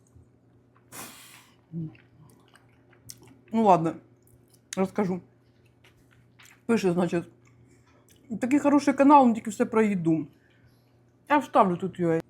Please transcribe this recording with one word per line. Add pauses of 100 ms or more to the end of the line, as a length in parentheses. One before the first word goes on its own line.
(3500)
Ну
ладно, (760)
расскажу. (1400)
Пишет,
значит, (1120)
«Такий
хороший
канал,
он
тільки
все
про
їду». (1040)
Я
вставлю
тут
её.